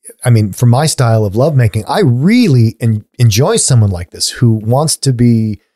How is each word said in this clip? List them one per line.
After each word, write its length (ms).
I 60
mean, 220
for 140
my 200
style 380
of 100
lovemaking, 540
I 140
really 760
en-, 240
enjoy 380
someone 340
like 200
this 180
who 240
wants 460
to 140
be, 480